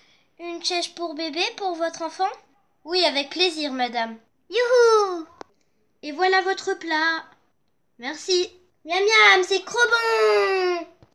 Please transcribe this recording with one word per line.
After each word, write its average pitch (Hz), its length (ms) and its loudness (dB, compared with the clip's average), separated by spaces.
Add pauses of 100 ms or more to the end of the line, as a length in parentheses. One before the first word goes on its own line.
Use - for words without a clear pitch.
(400)
une 339 220 -12
chaise 349 260 -4
pour 339 260 -10
bébé 320 300 -6 (120)
pour 381 200 -4
votre 330 260 -6
enfant ? 370 260 -4 (560)
Oui, 349 200 0
avec 285 260 -2
plaisir 311 420 -2
madame. 233 460 -6 (320)
Youhou ! 427 760 4 (760)
Et 294 100 -10
voilà 370 300 2
votre 381 320 -4
plat. 330 500 -2 (760)
Merci. 311 540 -4 (320)
Miam 339 140 -2
miam, 403 460 4
c'est 381 200 -2
trop - 140 -8
bon. 415 1080 2 (280)